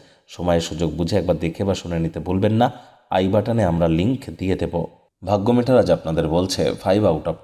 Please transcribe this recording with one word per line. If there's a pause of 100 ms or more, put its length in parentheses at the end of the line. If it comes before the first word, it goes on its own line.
(280)
সময়
সুযোগ
বুঝে
একবার
দেখে
বা
শুনে
নিতে
ভুলবেন
না, (400)
আই
বাটনে
আমরা
লিংক
দিয়ে
দেব। (380)
ভাগ্য
মিটার
আজ
আপনাদের
বলছে (100)
five
out
of